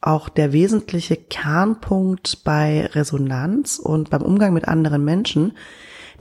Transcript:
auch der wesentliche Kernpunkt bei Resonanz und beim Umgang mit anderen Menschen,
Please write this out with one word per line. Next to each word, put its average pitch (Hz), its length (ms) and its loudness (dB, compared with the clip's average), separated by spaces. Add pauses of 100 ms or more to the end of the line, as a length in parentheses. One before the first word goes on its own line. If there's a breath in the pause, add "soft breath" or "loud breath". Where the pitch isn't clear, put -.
auch 156 280 0
der 147 240 2
wesentliche 180 640 0
Kernpunkt 190 1300 -2
bei 151 420 2
Resonanz 143 920 -2
und 156 320 -2
beim 143 120 0
Umgang 196 320 2
mit 165 140 0
anderen 151 360 2
Menschen, 170 500 0 (680 loud breath)